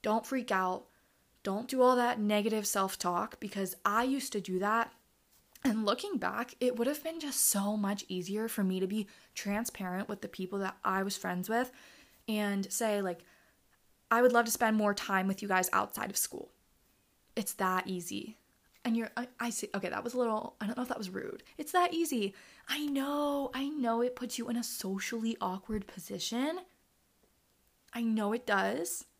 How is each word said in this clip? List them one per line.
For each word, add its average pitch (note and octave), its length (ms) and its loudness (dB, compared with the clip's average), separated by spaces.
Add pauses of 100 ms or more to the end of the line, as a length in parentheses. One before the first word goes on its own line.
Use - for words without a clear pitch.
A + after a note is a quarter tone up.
Don't A3 240 2
freak B3 260 -2
out. F#3 340 0 (560)
Don't G3+ 260 -4
do C4 120 0
all B3 160 8
that A#3+ 240 2
negative G#3 460 2
self-talk, F#3 720 0
because G3 340 -4 (120)
I G#3+ 160 4
used C4 300 0
to G#3 80 -2
do F#3 180 -2
that. G#3+ 340 0 (720)
And A3 200 2
looking C4+ 340 0
back, G3 420 -2
it B3 160 2
would A#3 100 0
have D4 160 -2
been E4 160 -6
just D4 300 0
so G3+ 280 0
much G3+ 300 -2
easier F#3+ 400 -4
for A3+ 160 -2
me F#3 160 2
to F#3 80 0
be G3+ 220 -2 (260)
transparent G3+ 760 -4
with G3+ 120 -8
the - 80 -8
people F#3+ 320 -6
that F#3+ 240 -4
I G3 180 2
was G3 140 -2
friends F#3 320 -4
with B3 240 0 (560)
and G3+ 440 0
say, G#3+ 300 0
like, F3+ 220 -4 (840)
"I A#3 140 8
would B3 100 10
love A#3 120 8
to A3 80 0
spend A3 240 4
more G#3 180 4
time F#3+ 320 0
with F#3+ 160 0
you G3+ 60 -6
guys F#3 240 4
outside G3 380 0
of - 60 -4
school." - 360 -4 (840)
It's G#3 200 -4
that F#3 340 0
easy. F#3 500 -6 (460)
And A3+ 120 2
you're, A3+ 200 -2
I, A#3+ 100 -2 (140)
I A#3+ 100 -2
see, - 240 -4
okay, F#3+ 140 -2
that - 160 -4
was A#3+ 100 -4
a B3 40 0
little, A3 420 0
I G#3+ 60 -4
don't A3 100 -2
know B3+ 80 -2
if B3 40 -6
that - 100 -4
was G3 120 -6
rude. - 320 -8 (160)
It's D4+ 140 -6
that F4 200 4
easy. C#4 400 0 (360)
I D4 180 -4
know, C#4+ 680 0
I C4+ 160 -2
know A#3+ 340 0
it B3 120 0
puts B3 240 -6
you A#3 100 -4
in A#3 80 -2
a A#3+ 60 -2
socially A3 760 -4
awkward G3 480 -4
position. A#3 720 -4 (1300)
I A#3 100 -2
know A3 300 2
it A#3+ 140 -2
does. G#3 600 0 (140)